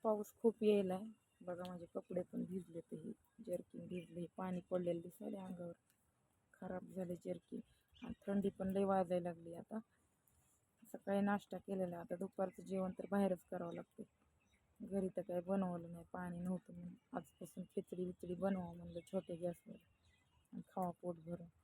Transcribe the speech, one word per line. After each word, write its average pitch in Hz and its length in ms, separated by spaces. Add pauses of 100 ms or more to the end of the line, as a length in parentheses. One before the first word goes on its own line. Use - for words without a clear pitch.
पाऊस 214 280 (100)
खूप 226 200
यायलाय. 202 420 (360)
बघा, 175 260
माझे 175 280
कपडे 180 280
पण 175 220
भिजले, 170 380
ते - 140
हे 165 160 (340)
जर्किन 175 420
भिजले, 170 380 (100)
पाणी 185 240 (100)
पडलेलं 170 300
दिसायले 208 380
अंगावर, 175 340 (800)
खराब 185 420
झाले 180 300
जर्किन. 180 360 (420)
आणि - 120 (120)
थंडी 202 220 (100)
पण 190 140
लय 196 120
वाजायला 180 440
लागली 165 260
आता. 185 240 (1120)
सकाळी 196 280
नाश्ता 202 380
केलेला, 180 420
आता 175 160
दुपारचं 185 460
जेवण 185 360
तर - 120
बाहेरच 196 280 (120)
करावं 175 240
लागतं. 175 280 (800)
घरी 190 280
तर 175 140
काही 175 240
बनवलं 175 460
नाही, 170 200
पाणी 180 260
नव्हतं 180 360
म्हणून. 175 200 (180)
आजपासून - 520 (100)
खिचडी 185 300
बिचडी 180 300
बनवावं 180 420
म्हणलं 170 240 (120)
छोट्या 180 240
गॅसवर 175 380 (800)
आणि 190 160
खावा 180 220 (120)
पोट 175 140 (100)
भरून. 170 200 (180)